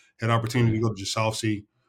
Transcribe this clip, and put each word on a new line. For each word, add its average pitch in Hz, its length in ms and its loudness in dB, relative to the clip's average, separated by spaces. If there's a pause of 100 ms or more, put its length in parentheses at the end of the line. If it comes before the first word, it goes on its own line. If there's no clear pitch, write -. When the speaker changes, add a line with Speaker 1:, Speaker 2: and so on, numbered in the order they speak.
(200)
Speaker 1:
had 113 100 0
opportunity 117 480 2
Speaker 2:
Sure. 113 100 2
Speaker 1:
to 104 60 -2
go - 0 -
to 98 100 -10
South 110 320 -2
Sea, 107 300 -4 (220)